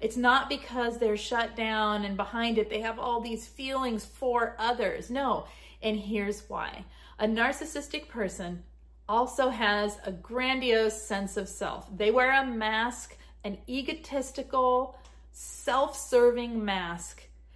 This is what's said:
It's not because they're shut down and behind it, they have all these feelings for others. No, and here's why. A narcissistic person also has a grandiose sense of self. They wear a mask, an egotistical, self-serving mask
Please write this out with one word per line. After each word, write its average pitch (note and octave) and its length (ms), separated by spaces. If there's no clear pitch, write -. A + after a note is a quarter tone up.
It's A3+ 160
not B3 320
because A#3+ 480
they're G#3+ 180
shut A3+ 400
down G#3+ 480
and G3 140
behind A3+ 400
it, G#3 120
they G#3+ 120
have A3+ 180
all A#3+ 220
these A3+ 260
feelings C4 560
for A#3+ 560
others. A3+ 500
No, B3 360
and G#3+ 160
here's G#3 520
why. F#3+ 340
A G#3+ 60
narcissistic C#4 840
person F3+ 540
also B3 420
has G#3 560
a G3 60
grandiose A3+ 880
sense G3 360
of G3 100
self. - 480
They G#3 160
wear B3+ 220
a C4+ 120
mask, A3+ 720
an G3+ 160
egotistical, C4+ 1300
self-serving A#3+ 1300
mask F3+ 560